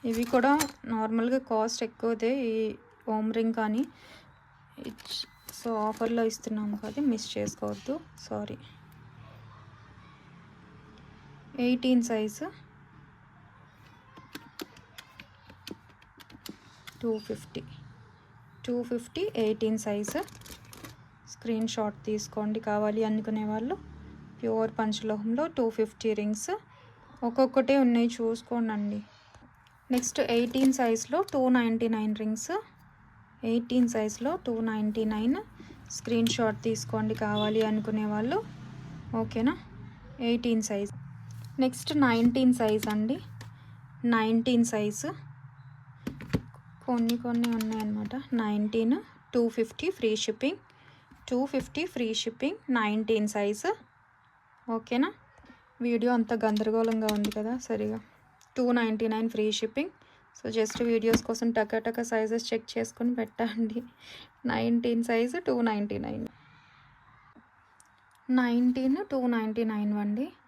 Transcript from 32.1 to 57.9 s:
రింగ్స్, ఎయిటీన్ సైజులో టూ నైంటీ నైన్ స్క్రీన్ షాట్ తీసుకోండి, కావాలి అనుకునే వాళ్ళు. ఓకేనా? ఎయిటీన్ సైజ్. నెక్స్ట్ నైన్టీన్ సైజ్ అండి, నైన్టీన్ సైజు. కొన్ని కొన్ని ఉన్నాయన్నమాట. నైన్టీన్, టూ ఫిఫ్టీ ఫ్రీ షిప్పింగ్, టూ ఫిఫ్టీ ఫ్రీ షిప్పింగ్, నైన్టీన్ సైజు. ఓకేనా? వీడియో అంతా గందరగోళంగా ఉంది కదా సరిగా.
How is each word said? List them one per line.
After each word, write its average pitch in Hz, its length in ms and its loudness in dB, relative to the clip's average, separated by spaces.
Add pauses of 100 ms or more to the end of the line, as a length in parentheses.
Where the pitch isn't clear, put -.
రింగ్స్, 220 300 -4 (1000)
ఎయిటీన్ 240 440 4
సైజులో 220 380 -2 (140)
టూ 240 80 0 (160)
నైంటీ 214 340 0 (120)
నైన్ 233 200 2 (600)
స్క్రీన్ 226 380 2
షాట్ 220 320 0
తీసుకోండి, 220 480 -2 (100)
కావాలి 214 460 2
అనుకునే 214 420 -2
వాళ్ళు. 240 240 0 (840)
ఓకేనా? 233 340 0 (760)
ఎయిటీన్ 233 400 2
సైజ్. 202 240 -2 (720)
నెక్స్ట్ 262 280 -2 (140)
నైన్టీన్ 240 540 6
సైజ్ 214 340 2
అండి, 220 220 0 (960)
నైన్టీన్ 226 580 4
సైజు. 214 380 -2 (1700)
కొన్ని 240 380 2
కొన్ని 233 340 0
ఉన్నాయన్నమాట. 214 560 -4 (300)
నైన్టీన్, 214 520 2 (380)
టూ 240 80 4 (160)
ఫిఫ్టీ 233 400 -2
ఫ్రీ 226 120 2 (140)
షిప్పింగ్, 262 380 -2 (680)
టూ 247 80 0 (140)
ఫిఫ్టీ 269 320 -4 (100)
ఫ్రీ 247 140 -2 (140)
షిప్పింగ్, 269 360 -2 (200)
నైన్టీన్ 214 560 2
సైజు. 208 360 0 (1080)
ఓకేనా? 247 340 0 (760)
వీడియో 240 320 2
అంతా 226 180 2 (100)
గందరగోళంగా 220 720 2
ఉంది 208 200 0
కదా 220 160 -2 (140)
సరిగా. 214 320 -2 (560)